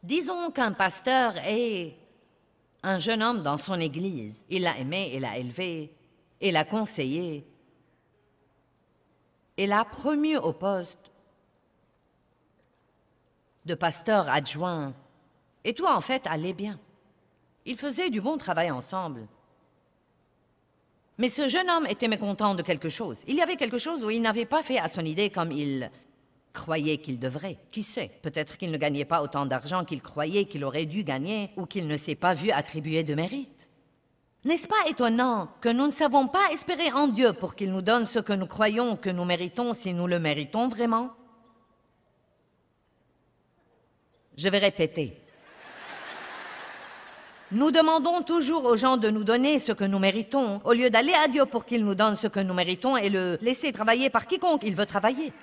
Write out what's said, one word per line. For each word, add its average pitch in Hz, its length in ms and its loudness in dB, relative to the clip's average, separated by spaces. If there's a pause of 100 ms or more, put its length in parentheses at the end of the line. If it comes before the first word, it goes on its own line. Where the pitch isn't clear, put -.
Disons 339 480 -2
qu'un 240 200 0
pasteur 220 680 0
est 202 580 -2 (840)
un 190 160 0
jeune 220 240 0
homme 233 180 2
dans 143 160 0
son 180 220 -2
église. 151 720 -4
Il 185 140 -2
l'a 160 140 0
aimé, 151 360 -4
il 135 80 -4
l'a 117 160 -4
élevé, 151 540 -8 (500)
il 190 120 2
l'a 156 100 4
conseillé. 156 840 -4 (2000)
Il 196 120 0
l'a 208 140 2
promu 294 540 0
au 165 160 0
poste 185 580 -6 (2500)
de 170 80 -4
pasteur 175 560 2
adjoint. 147 640 -2 (680)
Et 226 100 -2
tout, 339 140 -2
en 240 140 4
fait, - 260 -4
allait 160 260 -4
bien. 196 260 -8 (840)
Ils 240 120 -8
faisaient 294 340 -2
du 214 100 -2
bon 285 160 -2
travail 170 320 -2
ensemble. 135 580 -6 (1900)
Mais 240 120 2
ce 294 180 0
jeune 359 220 0
homme 330 180 2
était 214 220 -2
mécontent 202 460 0
de 175 60 -4
quelque 165 280 -2
chose. 151 380 -6
Il 262 80 -2
y 339 60 4
avait 339 140 2
quelque 240 220 -2
chose 302 260 -4
où 214 60 -2
il 226 120 0
n'avait 226 240 0
pas 302 160 0
fait 262 180 0
à 165 80 -2
son 170 140 -4
idée 165 280 0
comme 170 220 -4
il 135 380 -4 (680)
croyait 156 420 -2
qu'il 139 220 -8
devrait. 139 400 -6 (100)
Qui 214 140 -6
sait, 196 280 -6 (120)
peut-être 151 340 -6
qu'il 180 140 -6
ne 156 60 -2
gagnait 143 280 0
pas 151 160 2
autant 143 240 -2
d'argent 143 400 -2
qu'il 139 160 -8
croyait 170 440 -2
qu'il 160 180 -8
aurait 143 240 -4
dû 185 160 -4
gagner 185 540 -4
ou 180 100 -6
qu'il 185 180 -6
ne 151 120 -2
s'est 151 180 -4
pas 180 180 2
vu 170 160 -2
attribuer 156 540 -2
de 151 100 -4
mérite. 190 560 -6 (760)
N'est-ce 330 220 0
pas 415 200 2
étonnant 233 640 0 (120)
que 233 80 2
nous 247 160 2
ne 294 60 2
savons 285 360 4
pas 370 240 4
espérer 320 400 -2
en 285 160 4
Dieu 226 260 4
pour 175 220 -6
qu'il 190 160 -2
nous 190 100 -2
donne 226 240 4
ce 220 140 0
que 208 140 -2
nous 185 140 -2
croyons 220 480 0
que - 140 -4
nous 180 160 -2
méritons 180 480 -2
si 190 200 -4
nous 175 140 0
le 175 120 2
méritons 151 480 0
vraiment ? 233 440 0 (3250)
Je 165 120 0
vais 196 100 2
répéter. 160 600 0 (2250)
Nous 262 200 4
demandons 320 500 6
toujours 320 440 2
aux 240 100 8
gens 262 220 4
de 214 120 4
nous 214 140 0
donner 254 360 4
ce - 120 0
que 202 120 0
nous 196 160 2
méritons, 208 640 2
au 240 100 6
lieu 247 160 4
d'aller 240 240 4
à 311 140 6
Dieu 269 180 4
pour 240 200 -4
qu'il 233 200 0
nous 202 100 2
donne 208 200 4
ce 208 120 -2
que 196 120 -2
nous 190 140 0
méritons 180 440 2
et 202 120 2
le 185 320 0
laisser 254 300 2
travailler 233 380 4
par - 180 2
quiconque 339 360 2
il 208 120 0
veut 202 100 2
travailler. 233 460 0 (120)